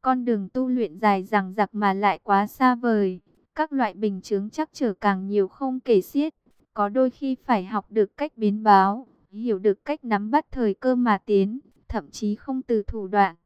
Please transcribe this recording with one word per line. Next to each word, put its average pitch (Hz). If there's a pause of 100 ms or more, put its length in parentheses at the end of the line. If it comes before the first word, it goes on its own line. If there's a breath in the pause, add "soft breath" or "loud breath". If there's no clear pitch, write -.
Con 254
đường 214
tu 262
luyện 214
dài 202
dằng 190
dặc 202
mà 202
lại 196
quá 202
xa 254
vời, 214 (340)
các 311
loại 233
bình 196
chướng 202
trắc -
trở 220
càng 190
nhiều 196
không 262
kể 208
xiết, 294 (400)
có 202
đôi 254
khi 262
phải 202
học 202
được 208
cách 302
biến 214
báo, 202 (240)
hiểu 214
được 202
cách 302
nắm 214
bắt 294
thời 220
cơ 254
mà 240
tiến, 208 (300)
thậm 185
chí 208
không 262
từ 220
thủ 208
đoạn 190